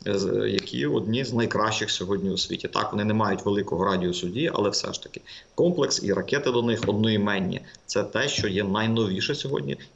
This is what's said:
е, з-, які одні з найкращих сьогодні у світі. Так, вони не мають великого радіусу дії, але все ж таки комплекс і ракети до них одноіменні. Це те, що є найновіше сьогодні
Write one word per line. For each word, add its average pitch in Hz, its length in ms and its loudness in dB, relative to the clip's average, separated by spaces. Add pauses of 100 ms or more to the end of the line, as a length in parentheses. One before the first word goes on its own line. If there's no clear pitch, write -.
е, 101 120 0
з-, 101 300 0
які 117 380 -2
одні 120 380 0
з 117 80 -6
найкращих 107 580 0
сьогодні 95 400 -2
у 92 80 -2
світі. - 300 -4
Так, 107 240 -2
вони 104 120 0
не 107 100 2
мають 104 300 0
великого 98 400 0
радіусу 90 440 0
дії, 131 260 -2
але 101 160 2
все - 220 -4
ж - 100 -10
таки - 180 -16 (340)
комплекс 165 480 2
і 98 100 0
ракети 131 380 0
до 120 120 2
них 113 240 2
одноіменні. 101 760 2 (260)
Це - 160 0
те, 117 260 -2
що 117 200 0
є 98 160 2
найновіше 107 720 2
сьогодні - 420 -4 (200)